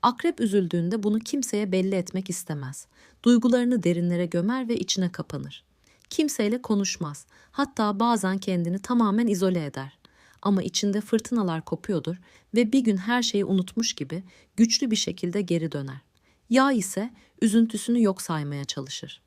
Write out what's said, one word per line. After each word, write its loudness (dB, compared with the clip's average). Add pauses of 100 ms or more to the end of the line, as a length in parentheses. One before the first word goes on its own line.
Akrep 2
üzüldüğünde 0
bunu 0
kimseye -2
belli 2
etmek -4
istemez. -8 (360)
Duygularını 4
derinlere 2
gömer -2
ve 0
içine -2
kapanır. -10 (460)
Kimseyle -2
konuşmaz. -4 (260)
Hatta -2
bazen 2
kendini -2
tamamen 2
izole 0
eder. -10 (440)
Ama 2
içinde -2
fırtınalar -2
kopuyordur -4 (380)
ve 4
bir 6
gün 2
her 0
şeyi 0
unutmuş 0
gibi -8 (340)
güçlü 4
bir 2
şekilde -2
geri 0
döner. -6 (500)
Yağ 6
ise -2 (320)
üzüntüsünü 2
yok 2
saymaya -4
çalışır. -12